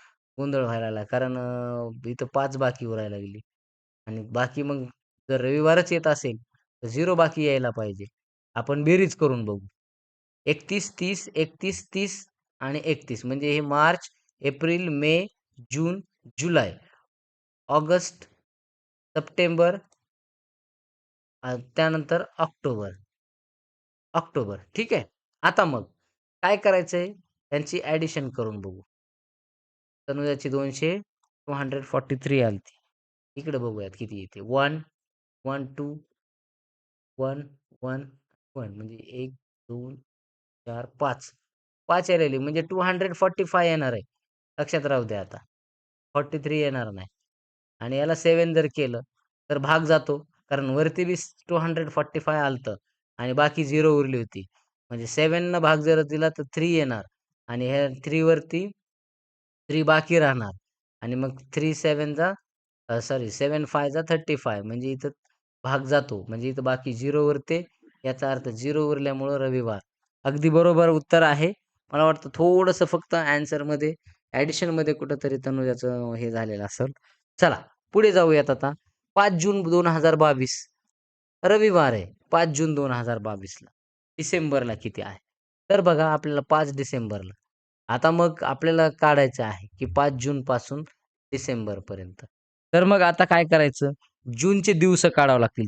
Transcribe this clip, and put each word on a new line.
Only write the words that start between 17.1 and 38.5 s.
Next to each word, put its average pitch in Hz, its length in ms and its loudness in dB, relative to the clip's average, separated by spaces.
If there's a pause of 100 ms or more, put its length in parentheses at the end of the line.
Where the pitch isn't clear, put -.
ऑगस्ट, 156 560 0 (920)
सप्टेंबर, 170 600 0 (1700)
अ, 127 140 -8 (200)
त्यानंतर 160 480 0 (140)
ऑक्टोबर. 123 520 -6 (1200)
ऑक्टोबर, 113 460 -4 (160)
ठीक 226 180 -4
आहे. 143 120 -2 (380)
आता 180 220 2
मग 131 180 -4 (600)
काय 202 140 2
करायचंय? 185 560 0 (100)
त्यांची - 580 -6
ॲडिशन 156 500 -4
करून 107 300 -8
बघू. 95 200 -14 (1300)
तनुजाची 143 400 -4
दोनशे, 139 500 -4 (480)
टू 143 60 -8
हंड्रेड 139 320 -6
फॉर्टी 135 380 -4
थ्री 139 200 2
आलती. 104 360 -4 (580)
इकडे 143 220 -6
बघूयात 107 400 -8
किती 104 220 -12
येते. 95 200 -16
वन, 135 380 0 (680)
वन, 135 300 -10
टू, 147 240 -10 (1200)
वन, 135 280 -6 (360)
वन, 131 260 -8 (460)